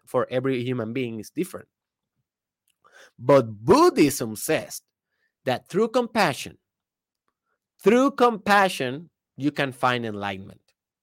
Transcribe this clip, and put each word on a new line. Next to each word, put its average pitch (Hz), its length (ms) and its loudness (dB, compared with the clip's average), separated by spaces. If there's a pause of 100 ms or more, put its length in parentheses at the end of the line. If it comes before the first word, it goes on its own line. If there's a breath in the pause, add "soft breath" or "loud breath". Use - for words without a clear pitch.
for 120 240 -2
every 127 320 -4
human 120 300 -6
being 120 260 -8
is 101 120 -14
different. - 360 -10 (1500 soft breath)
But 117 460 2
Buddhism 151 720 4
says 123 460 -6 (600)
that 123 240 -4
through 220 200 0
compassion, 220 680 -2 (1200)
through 254 300 4
compassion, 190 960 0 (260)
you 139 140 -2
can 139 220 -4
find 123 340 -2
enlightenment. 101 540 -10 (420)